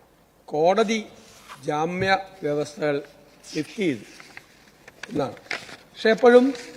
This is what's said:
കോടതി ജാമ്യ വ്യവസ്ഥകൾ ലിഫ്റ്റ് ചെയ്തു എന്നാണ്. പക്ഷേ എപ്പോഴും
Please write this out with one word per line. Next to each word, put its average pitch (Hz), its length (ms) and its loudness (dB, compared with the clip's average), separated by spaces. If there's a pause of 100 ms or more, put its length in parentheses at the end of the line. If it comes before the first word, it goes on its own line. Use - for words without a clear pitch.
(440)
കോടതി 214 600 0 (600)
ജാമ്യ 180 520 0 (260)
വ്യവസ്ഥകൾ 147 580 -4 (540)
ലിഫ്റ്റ് 156 240 -6
ചെയ്തു 147 200 0 (1120)
എന്നാണ്. 139 220 -4
പക്ഷേ - 800 -6
എപ്പോഴും 247 440 6 (240)